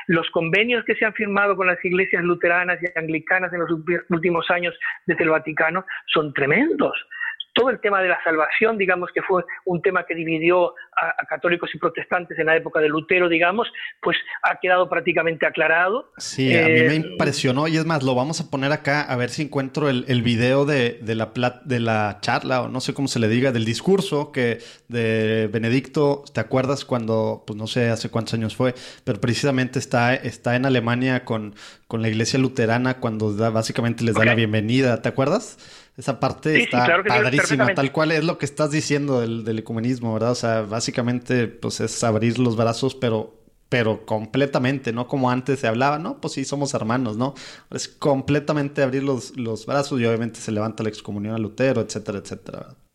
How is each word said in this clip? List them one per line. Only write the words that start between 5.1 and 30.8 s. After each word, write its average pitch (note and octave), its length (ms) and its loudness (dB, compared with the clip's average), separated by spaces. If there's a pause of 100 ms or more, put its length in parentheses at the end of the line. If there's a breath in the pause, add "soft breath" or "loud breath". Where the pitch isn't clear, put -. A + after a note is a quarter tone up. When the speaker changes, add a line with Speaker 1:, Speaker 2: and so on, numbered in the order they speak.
Speaker 1:
el D#3+ 60 2
Vaticano D#3+ 540 0 (220 loud breath)
son D3+ 260 0
tremendos. G#3 600 2 (600 loud breath)
Todo B3 160 2
el A#3 120 -2
tema G3+ 200 2
de F#3 60 2
la E3+ 160 2
salvación, E3 540 2
digamos, F3+ 360 0
que E3 80 -2
fue F3+ 220 2 (220 loud breath)
un F3 160 -2
tema F3+ 240 2
que E3+ 100 -6
dividió E3 540 2
a, - 400 -4 (120)
a - 60 -8
católicos E3 460 -2
y D#3 60 -12
protestantes E3+ 600 -2
en D#3 60 0
la D#3+ 100 4
época D#3+ 240 0
de D3+ 80 6
Lutero, D#3+ 400 2
digamos, F3 400 2 (340 loud breath)
pues E3+ 140 0 (280 loud breath)
ha F3 180 0
quedado F3+ 260 4
prácticamente E3 580 0
aclarado. E3 720 0
Speaker 2:
Sí, - 420 2
a D#3+ 120 4
mí D#3+ 140 6
me D3+ 100 4
Speaker 1:
Eh, - 20 2
Speaker 2:
impresionó, D3 720 0
y D#3+ 80 0
es D#3+ 100 0
más, D#3 180 0
lo C3 120 2
vamos C#3+ 240 0
a D3 100 -10
poner C#3 220 -2
acá, D3 300 0
a B2+ 160 -4
ver B2 140 0
si D#3 100 -4
encuentro C#3+ 480 -2
el, B2+ 180 0
el B2 140 2
video B2 440 4
de, B2+ 360 0
de A2+ 120 -4
la A2 200 -4
plat-, B2 320 -2
de B2 160 0
la G#2+ 400 0
charla, B2+ 400 0
o A#2 80 -6
no B2 100 -6
sé B2+ 140 -4
cómo C3+ 160 -2
se B2+ 100 -2
le A2 80 4
diga, B2 240 2
del A#2 140 0
discurso D3 640 0
que A#2 280 -2 (280 loud breath)
de A2 640 0
Benedicto, C3+ 720 0 (100)
¿te B2 60 -2
acuerdas C3 460 0
cuando, A2 600 -2
pues G#2+ 140 -8
no A2 80 -6
sé A#2+ 220 2
hace A2+ 200 -2
cuántos A#2 240 -4
años A2+ 220 -2
fue, B2+ 180 0 (300 loud breath)
pero A2 160 -2
precisamente B2+ 580 0
está, B2 360 2
está B2 420 -2
en B2+ 100 0
Alemania B2 600 0